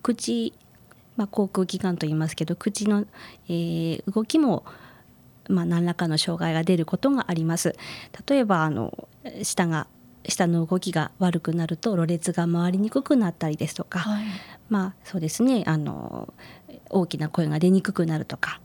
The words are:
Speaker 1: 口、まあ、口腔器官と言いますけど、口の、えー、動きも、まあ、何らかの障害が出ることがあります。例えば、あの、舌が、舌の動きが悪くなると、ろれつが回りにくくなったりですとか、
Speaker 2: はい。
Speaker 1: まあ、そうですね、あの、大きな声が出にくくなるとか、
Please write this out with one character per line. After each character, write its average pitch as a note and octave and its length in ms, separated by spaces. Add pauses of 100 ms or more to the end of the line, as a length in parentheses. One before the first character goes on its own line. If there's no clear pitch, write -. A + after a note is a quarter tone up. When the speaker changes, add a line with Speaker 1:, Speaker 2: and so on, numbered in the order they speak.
Speaker 1:
口、 A#3 500 (640)
ま G#3 80
あ、 - 40
口 G3+ 200
腔 F#3+ 180
器 F3+ 120
官 F3+ 180
と D#3+ 100
言 D3+ 80
い D#3 40
ま D#3+ 100
す - 80
け D#3+ 80
ど、 E3+ 120
口 G#3 320
の、 G#3 180 (420)
え F3 40
ー、 E3 580
動 A3 140
き D#4+ 140
も、 B3 260 (840)
ま F3+ 140
あ、 - 40
何 E3+ 180
ら F3 100
か E3+ 140
の D3+ 80
障 E3+ 240
害 E3 140
が D#3+ 80
出 F#3 140
る E3 100
こ F#3 100
と C#4 140
が C4+ 180
あ F3 60
り D#3+ 100
ま E3 140
す。 - 180 (500)
例 C#4 120
え B3 60
ば、 F3+ 200
あ D#3 60
の、 - 380 (340)
舌 - 240
が、 D#3+ 200 (400)
舌 - 200
の E3+ 180
動 F3+ 140
き F3+ 120
が D#3+ 280
悪 F3 200
く D#3+ 140
な E3 140
る D#3+ 100
と、 G#3+ 180
ろ E3 120
れ E3+ 120
つ F3 140
が E3+ 160
回 F3 240
り F#3+ 60
に G#3 100
く C#4 140
く - 120
な A3 140
っ E3+ 100
た D#3+ 120
り D3+ 80
で D3+ 100
す - 60
と F3+ 100
か、 - 140
Speaker 2:
は G#3 240
い。 - 20 (460)
Speaker 1:
ま G3 160
あ、 F#3+ 80 (100)
そ - 140
う - 20
で D#3 80
す - 140
ね、 B3 240
あ D#3 100
の、 D2 560 (560)
大 F#3 160
き D#3 140
な D3+ 100
声 D#3+ 200
が D3+ 100
出 F3+ 120
に F#3+ 120
く G3 100
く E3+ 140
な D#3 120
る - 60
と - 140
か、 - 260